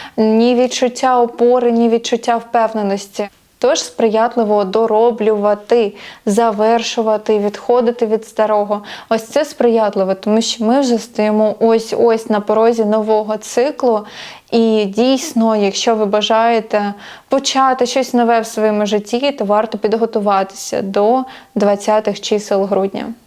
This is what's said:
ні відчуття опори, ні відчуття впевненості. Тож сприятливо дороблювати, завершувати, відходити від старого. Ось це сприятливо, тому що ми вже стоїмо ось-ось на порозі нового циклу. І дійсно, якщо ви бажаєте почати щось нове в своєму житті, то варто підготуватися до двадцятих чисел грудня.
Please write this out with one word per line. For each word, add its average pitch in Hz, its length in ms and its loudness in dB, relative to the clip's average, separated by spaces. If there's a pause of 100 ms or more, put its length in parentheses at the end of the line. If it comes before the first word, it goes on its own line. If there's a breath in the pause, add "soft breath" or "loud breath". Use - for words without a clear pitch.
(160 loud breath)
ні 226 380 4
відчуття 247 640 0
опори, 240 520 2
ні 233 160 2
відчуття 233 480 -2
впевненості. 214 920 -4 (320)
Тож 285 220 2
сприятливо 220 800 0
дороблювати, 214 1300 0 (320 loud breath)
завершувати, 220 1120 0
відходити 233 680 0
від 220 180 -2
старого. 208 580 -2 (260 loud breath)
Ось 220 140 0
це 285 220 -2
сприятливо, 214 680 0
тому 214 260 0
що 220 240 -4
ми 254 160 2
вже 240 180 2
стоїмо 214 640 0
ось-ось 226 680 2
на 208 100 0
порозі 220 440 2
нового 214 520 0
циклу. 240 720 -2 (440 loud breath)
І 220 340 2
дійсно, 226 720 0
якщо 202 380 0
ви 214 120 0
бажаєте 214 880 0 (340 loud breath)
почати 269 580 0
щось 247 280 -2
нове 233 260 2
в 214 60 -4
своєму 214 400 0
житті, 240 460 -2
то 247 120 -6
варто 214 340 0
підготуватися 208 1040 -2
до 208 420 0 (300 loud breath)
двадцятих 208 640 0
чисел 208 440 -2
грудня. 196 420 -2 (200)